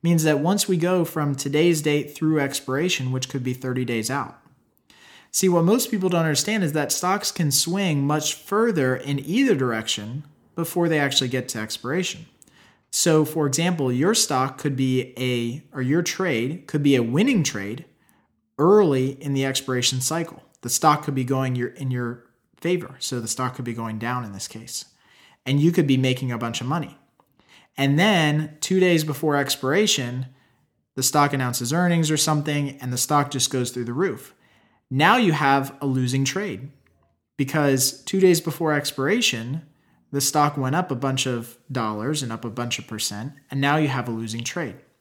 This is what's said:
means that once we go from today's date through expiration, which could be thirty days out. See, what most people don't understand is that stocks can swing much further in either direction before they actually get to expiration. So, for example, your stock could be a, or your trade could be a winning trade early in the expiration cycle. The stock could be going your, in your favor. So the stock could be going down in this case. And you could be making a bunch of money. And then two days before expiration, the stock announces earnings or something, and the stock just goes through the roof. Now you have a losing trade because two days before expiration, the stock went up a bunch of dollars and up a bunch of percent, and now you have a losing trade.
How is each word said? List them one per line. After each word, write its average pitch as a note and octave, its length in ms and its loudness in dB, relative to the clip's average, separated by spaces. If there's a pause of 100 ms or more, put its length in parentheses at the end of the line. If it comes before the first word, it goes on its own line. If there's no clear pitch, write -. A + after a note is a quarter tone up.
means E3 200 4
that D3+ 160 4
once F#3 280 0
we F#3 100 2
go F3 280 2
from D3 280 -2
today's D3+ 480 2
date D3 320 0
through D#3 260 0
expiration, C3+ 720 -2
which B2+ 180 -4
could C3 140 -6
be B2+ 100 -2
thirty B2+ 320 -4
days A2+ 260 -4
out. - 280 -6 (920)
See, - 180 4
what F3 160 4
most A#3 260 4
people F#3+ 180 0
don't F3 120 2
understand E3 420 0
is D3 100 0
that D3 180 0
stocks F#3 400 -2
can D3+ 200 0
swing E3+ 540 0
much D3 300 0
further F#3 600 0
in C#3 240 -4
either G3 360 2
direction A2+ 680 -4 (320)
before E3 320 -2
they D#3+ 120 2
actually C3+ 280 0
get B2+ 220 -4
to A#2 100 -8
expiration. C3+ 680 -6 (640)
So, D#3 360 4
for D#3 200 -2
example, D3 460 0
your D3+ 220 2
stock C3 440 0
could C#3 200 -2
be B2+ 400 0
a, B2 440 -2 (140)
or C#3 60 -6
your C#3+ 200 2
trade D#3+ 680 -2
could D3+ 140 -2
be C#3+ 140 6
a B2 80 4
winning E3+ 400 2
trade G#2 400 -6 (760)
early D3 640 4
in C#3+ 120 -2
the C3+ 120 2
expiration B2+ 540 -2
cycle. D#3+ 420 -4 (200)
The A#2+ 80 -8
stock D3+ 340 4
could C#3 120 -4
be C3 100 -2
going C3 320 0
your, A#2+ 100 -2
in C3 240 -6
your B2 320 -4 (380)
favor. E3+ 380 -2
So B2 200 -4
the A2+ 80 -8
stock B2+ 280 -4
could B2+ 100 -8
be A#2 80 -6
going A2+ 260 -6
down A#2+ 240 -4
in G#2 80 -10
this G2 160 -10
case. - 380 -12 (600)
And C#3 140 0
you E3 140 4
could E3 140 2
be C3+ 100 4
making B2+ 340 0
a A#2 60 -6
bunch A#2 240 -6
of B2+ 60 -6
money. E3+ 300 -4 (800)
And C#3 240 2
then D#3 640 2
two F#3 180 2
days F3 240 4
before D3+ 320 0
expiration, C3 920 0 (680)
the B2+ 80 -4
stock C#3+ 300 2
announces B2 400 -2
earnings E3+ 360 2
or D#3 60 2
something, D3 640 0
and B2+ 140 -6
the A#2+ 40 -4
stock C#3+ 320 2
just C3+ 220 -2
goes B2 200 -2
through B2 120 -6
the A2+ 80 -6
roof. C#3+ 420 -4 (560)
Now D#3+ 280 4
you G3+ 160 4
have C#3 480 2
a D3 40 -4
losing C3 380 0
trade C#3 460 -6 (680)
because C3+ 680 0
two F#3+ 180 0
days F3+ 180 8
before D#3+ 320 -2
expiration, C#3+ 920 -2 (480)
the C#3 100 -2
stock D3 340 2
went C3+ 200 -2
up F3+ 160 -2
a C3 40 -2
bunch C3 300 -2
of A#2+ 320 -6 (120)
dollars B2+ 540 -4
and A#2 80 -6
up A2+ 140 -10
a A#2 40 -4
bunch A#2 300 -6
of - 80 -14
percent, G#2+ 460 -8 (180)
and C3+ 80 -4
now C#3+ 180 2
you D#3 100 2
have B2+ 200 -2
a A#2+ 40 -4
losing A2+ 320 -6
trade. E3+ 320 -6 (260)